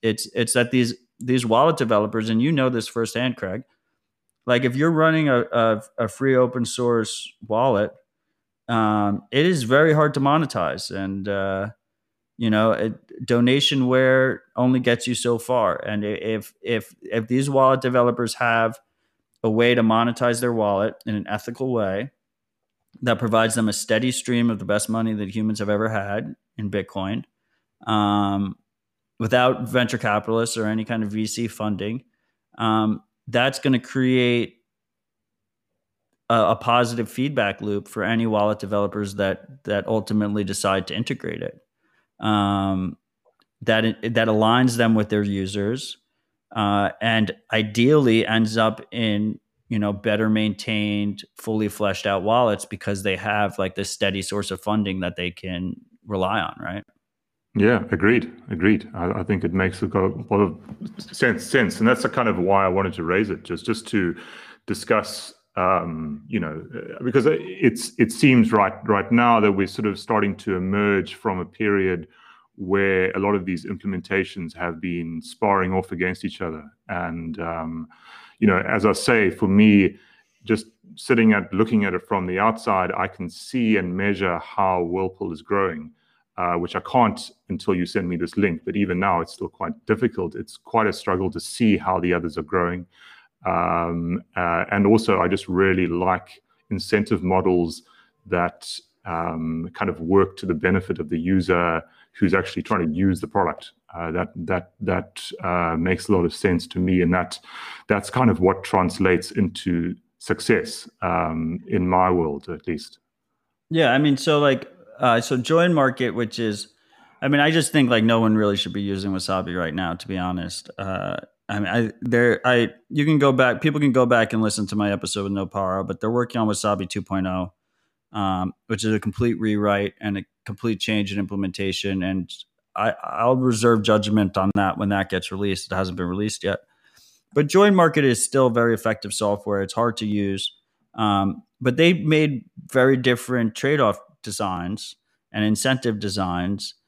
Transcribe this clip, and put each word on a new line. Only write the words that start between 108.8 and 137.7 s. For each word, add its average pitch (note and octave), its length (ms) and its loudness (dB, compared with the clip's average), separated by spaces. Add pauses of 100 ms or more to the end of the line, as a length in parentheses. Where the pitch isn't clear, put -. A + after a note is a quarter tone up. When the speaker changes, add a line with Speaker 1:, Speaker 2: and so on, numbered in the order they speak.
Speaker 2:
into F2 640 -2 (240)
success, - 720 -2 (140)
um, E2 640 -2
in F#2 220 0
my F#2 220 4
world, D#2+ 380 -2
at E2 180 -10
least. D#2 320 -8 (720)
Speaker 1:
Yeah, D#3+ 220 2
I C3 60 4
mean, C#3+ 180 2
so, D3+ 220 2
like, C#3 320 0 (280)
uh, A#2+ 220 4
so B2+ 160 -2
Join E3 360 2
Market, C3 380 2
which A2+ 280 -4
is, G#2+ 300 -4 (540)
I C#3+ 60 0
mean, C#3+ 120 4
I D3+ 100 4
just D#3+ 220 0
think, C3+ 180 4
like, A2 140 4
no A2+ 160 4
one A2 160 4
really G#2 200 2
should - 180 -4
be G#2 80 -4
using G2 300 -4
Wasabi F#2 460 -4
right E2 160 -4
now, F2 200 -4
to - 140 -14
be G2 100 -6
honest. F2+ 500 -6 (100)
Uh, F#2+ 380 -6 (320)
I G#2 100 -4
mean, G2+ 100 -4
I, A2+ 320 0
there, A#2+ 440 2
I, A#2+ 260 4 (200)
you C#3+ 140 0
can D3+ 140 4
go C#3 140 6
back, B2+ 280 2
people D3+ 200 0
can C#3+ 120 2
go B2+ 140 6
back A#2 260 4
and A2 100 0
listen G#2+ 260 -2
to G#2 80 -4
my G#2 160 0
episode G2 320 -4
with G2 80 -4
Nopara, F#2+ 540 -4
but F#2+ 140 -8
they're A2 100 -2
working A#2+ 300 0
on A2 60 2
Wasabi G2+ 420 0
two G2+ 140 -6
point F#2+ 240 -4
oh, F#2 260 -4 (600)
um, F#2+ 400 -2 (140)
which G#2+ 180 -4
is A2 100 2
a G#2 60 0
complete A#2 400 -2
rewrite G#2 600 0
and G2+ 180 -6
a F#2+ 60 -10 (220)
complete G#2+ 320 -4
change G#2 340 -2
in G2+ 60 -4
implementation. G2 840 -4
And F#2 280 -4 (440)
I, G#2+ 260 0
I'll A#2+ 340 0
reserve A#2 460 4
judgment G#2+ 540 2
on F#2+ 180 2
that G2 240 0
when G2+ 120 -2
that G2 200 0
gets F#2 220 -6
released. G2 400 -6
It - 20 -6
hasn't F#2 220 -4
been F2+ 100 -4
released G2+ 380 -6
yet. G2 160 -2 (720)
But D3 160 2
Join G3 260 6